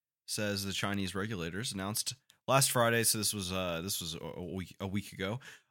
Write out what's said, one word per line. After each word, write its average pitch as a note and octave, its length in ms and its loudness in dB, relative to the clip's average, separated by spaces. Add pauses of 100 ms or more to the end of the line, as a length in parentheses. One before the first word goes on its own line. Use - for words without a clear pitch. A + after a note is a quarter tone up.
(280)
says G2+ 360 0
the G2 80 -2
Chinese G2 420 0
regulators G2 580 -4
announced G2 420 -2 (340)
last C3 240 6
Friday, A#2 320 6
so A2 140 4
this G#2 160 2
was, F#2 180 -2
uh, F2+ 300 0
this G2 180 -2
was D#2+ 140 -4
a, - 40 -8 (200)
a D#2+ 40 -6
week, F2+ 380 -6
a G2+ 60 -2
week G2 260 -4
ago, G2 260 -2 (320)